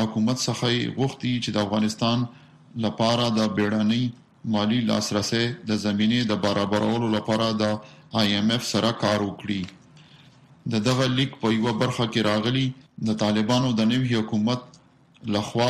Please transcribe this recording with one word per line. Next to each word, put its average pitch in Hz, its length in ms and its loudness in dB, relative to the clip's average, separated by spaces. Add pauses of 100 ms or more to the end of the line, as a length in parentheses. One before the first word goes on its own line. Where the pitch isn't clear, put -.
حکومت 110 400 0
څخه 123 200 -2 (100)
یې 117 200 -2
غوښتي 127 380 -2 (100)
چې - 80 -4
د 104 160 0
افغانستان 107 580 0 (600)
لپاره 117 500 2
د 107 220 2
بیړنۍ 107 440 2 (480)
مالي 107 260 2 (120)
لاسرسۍ 107 560 0 (240)
د 107 140 0
زمینې 107 440 2
د 107 160 0
برابرولو 104 720 0
لپاره 110 340 0 (140)
د - 20 2 (560)
آی 107 160 4
ایم 104 200 2
اف 120 120 -4
سره 107 240 2 (100)
کار 104 220 2
وکړي. 98 380 -4 (1080)
د 113 140 0
دغه 127 300 2
لیک 131 260 -2
په 117 140 0
یوه 117 260 0
برخه 120 240 0
کې 110 220 0
راغلي، 120 400 2 (400)
د 107 160 0
طالبانو 107 560 2
د 110 100 4
نوي 123 240 0
حکومت 110 480 0 (720)
لخوا 117 340 0